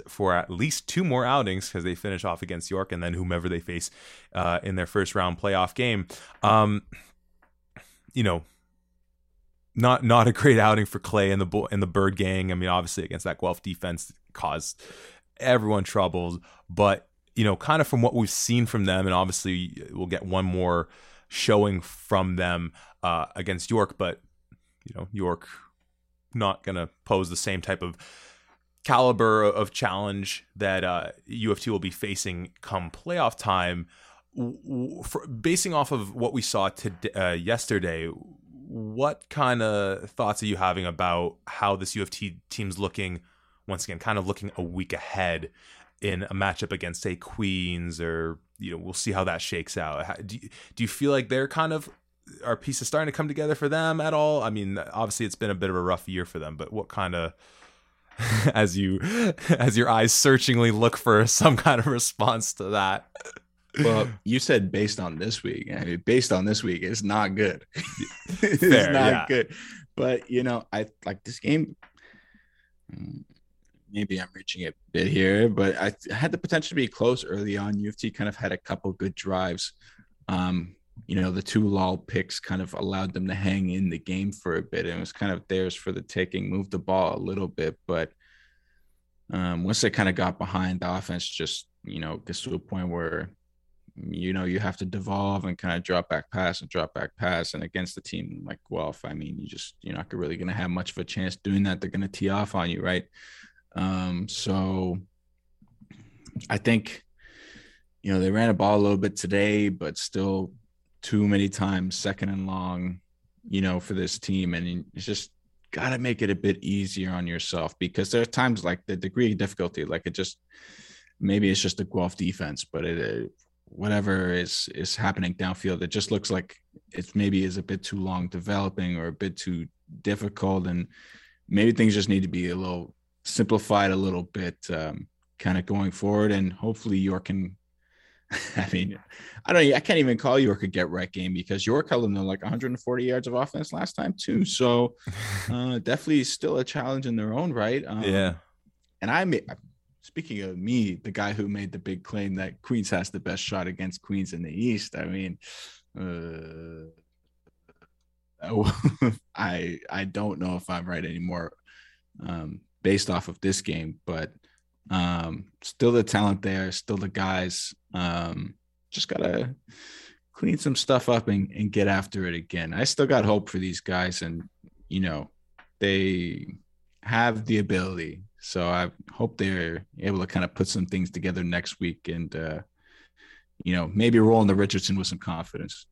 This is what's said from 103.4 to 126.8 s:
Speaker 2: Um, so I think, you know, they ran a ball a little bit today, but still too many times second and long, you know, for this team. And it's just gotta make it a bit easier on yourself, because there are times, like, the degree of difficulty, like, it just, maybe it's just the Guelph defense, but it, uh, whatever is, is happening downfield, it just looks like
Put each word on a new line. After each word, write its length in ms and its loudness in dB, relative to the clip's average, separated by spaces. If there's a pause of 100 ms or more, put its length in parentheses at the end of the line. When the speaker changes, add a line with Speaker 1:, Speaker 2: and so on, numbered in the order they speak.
Speaker 2:
Um, 520 -2
so 680 -2 (1500)
I 80 0
think, 460 2 (1000)
you 100 -2
know, 80 4
they 120 4
ran 180 4
a 60 4
ball 220 6
a 40 6
little 160 6
bit 180 0
today, 540 2
but 300 -4
still 520 -2 (520)
too 240 4
many 200 4
times 480 -2
second 340 -4
and 180 -4
long, 520 -4 (480)
you 140 0
know, 180 2
for 140 -6
this 240 -2
team. 380 -2
And 300 -4 (100)
it's 100 -10
just 240 -6 (400)
gotta 300 -2
make 240 -2
it 80 2
a 40 2
bit 280 0
easier 480 -2
on 160 -4
yourself, 500 -4
because 320 -2
there 140 4
are 20 2
times, 380 2
like, 240 -2
the 100 -2
degree 340 0
of 60 0
difficulty, 480 -2
like, 200 -4
it 100 -6
just, 240 -4 (800)
maybe 320 4
it's 100 2
just 160 -2
the 80 -4
Guelph 320 -2
defense, 480 -4
but 200 -6
it, 400 -4
uh, 20 -10 (480)
whatever 560 0
is, 440 -2
is 200 -4
happening 380 -2
downfield, 480 -2
it 60 -4
just 240 -2
looks 180 -2
like 280 -4 (340)